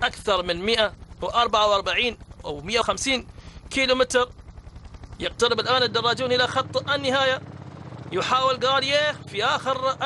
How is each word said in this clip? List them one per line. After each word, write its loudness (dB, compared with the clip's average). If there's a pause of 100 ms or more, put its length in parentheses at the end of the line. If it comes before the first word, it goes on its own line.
أكثر 0
من -4
مائة 2 (280)
وأربعة 4
وأربعين 2 (260)
أو -6
مائة 0
وخمسين 0 (420)
كيلومتر، 4 (920)
يقترب 0
الآن 2
الدراجون 0
إلى 4
خط -2
النهاية. 2 (720)
يحاول 2
غالييه 2
في -6
آخر 0 (160)